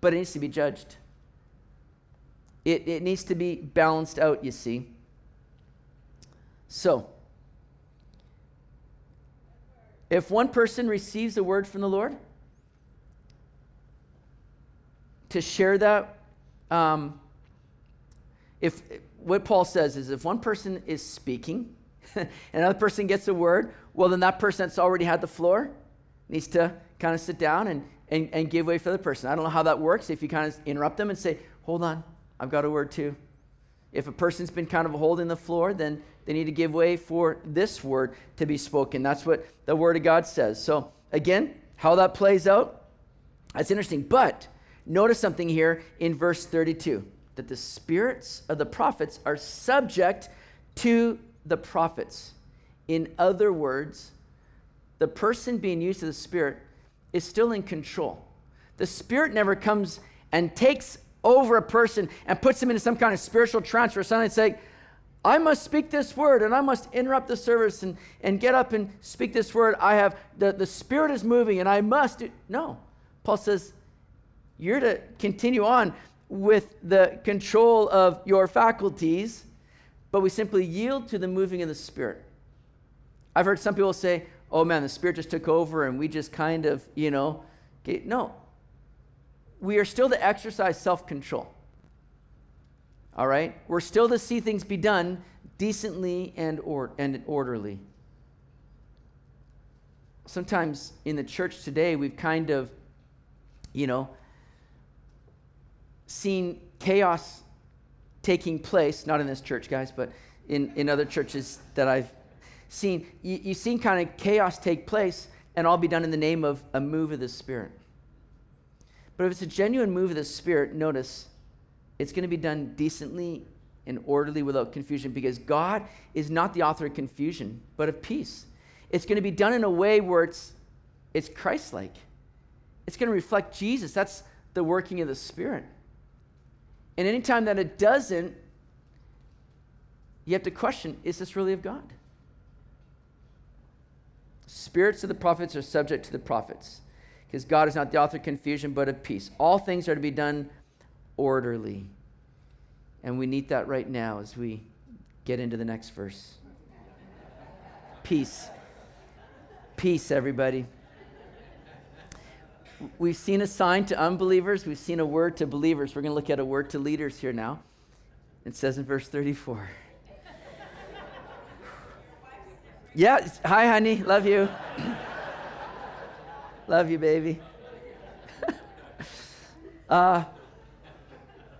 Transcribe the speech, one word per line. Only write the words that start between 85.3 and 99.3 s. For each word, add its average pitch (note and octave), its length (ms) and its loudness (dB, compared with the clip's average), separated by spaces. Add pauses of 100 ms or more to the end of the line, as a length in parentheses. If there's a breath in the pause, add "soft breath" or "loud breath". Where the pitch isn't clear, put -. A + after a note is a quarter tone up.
over D#3+ 400 0
and B2+ 100 -4
we D3+ 120 -4
just D3+ 240 -8
kind D#3+ 320 -2
of, C#3 200 -2 (100)
you D3+ 160 0
know," C#3+ 320 -2 (400 loud breath)
okay, - 200 -6
no. A#3 320 -4 (1300)
We G#3 160 0
are G#3 80 4
still B3 240 2
to A#3+ 120 0
exercise G3 560 0
self-control. D#3 720 -4 (1700)
All B2 100 -2
right? D3 300 0 (140)
We're E3+ 100 0
still A3+ 300 2
to A#3 100 2
see A#3 220 -4
things G#3+ 240 -2
be G3+ 100 -6
done F3+ 480 0 (340 loud breath)
decently F#3 760 -4
and D#3+ 240 -4
or-, C#3 380 -6
and C#3 300 -4
orderly. A#2 520 -4 (2500)